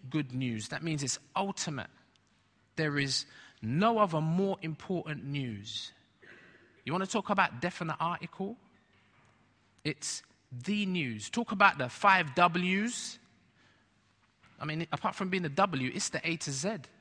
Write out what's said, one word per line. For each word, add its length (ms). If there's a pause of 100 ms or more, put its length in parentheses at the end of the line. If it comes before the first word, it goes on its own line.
(100)
good 220
news. 360
That 160
means 180
it's 160 (160)
ultimate. 560 (840)
There 240
is 260 (360)
no 360
other 220
more 420
important 600
news. 680 (960)
You 80
want 120
to 60
talk 200
about 300
definite 380
article? 580 (1300)
It's 400 (440)
the 200
news. 440
Talk 200
about 280
the 100
five 480
W's. 800 (1400)
I 60
mean, 260
apart 240
from 140
being 120
the 60
W, 440
it's 180
the 120
A 140
to 160
Z 240 (240)